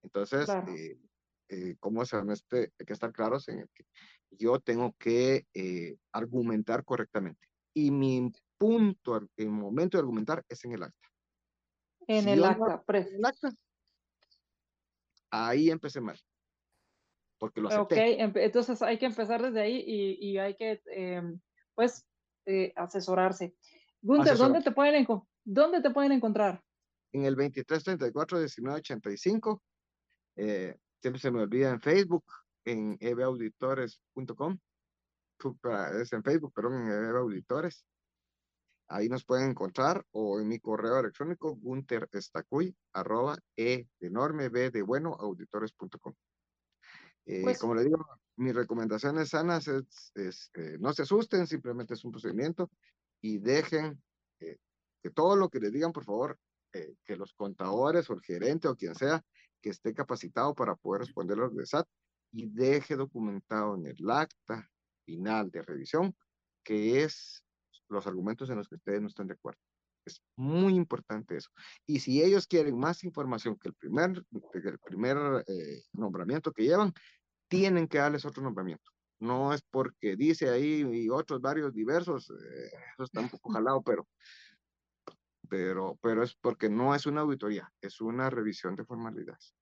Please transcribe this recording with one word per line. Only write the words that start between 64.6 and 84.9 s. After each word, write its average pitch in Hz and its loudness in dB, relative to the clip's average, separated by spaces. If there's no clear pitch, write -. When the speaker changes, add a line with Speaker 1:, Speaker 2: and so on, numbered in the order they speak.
Speaker 1:
final 98 -2
de 82 -8
revisión 151 -2
que 110 2
es - -8
los 98 -4
argumentos 104 -4
en 117 -4
los 101 -8
que - -16
ustedes 101 -4
no 104 -6
están 101 -10
de 90 -10
acuerdo. - -12
Es - -18
muy 175 4
importante 110 -2
eso. - -12
Y 143 0
si 135 2
ellos 190 6
quieren 147 2
más 160 0
información 123 -4
que - -10
el - -14
primer, 160 -2
que 92 -6
el - -10
primer, 123 -2
eh, 80 -8
nombramiento 107 -4
que 110 -2
llevan, 180 4
tienen 185 4
que 156 0
darles 147 2
otro 135 -8
nombramiento. 92 -8
No 127 0
es 139 -2
porque 131 -2
dice 156 2
ahí 147 2
y 117 0
otros 143 -2
varios 139 -2
diversos, 143 -2
eh, - -14
eso 131 -10
está 113 -6
un 120 -2
poco 110 -10
jalado, 120 2
pero, 104 -2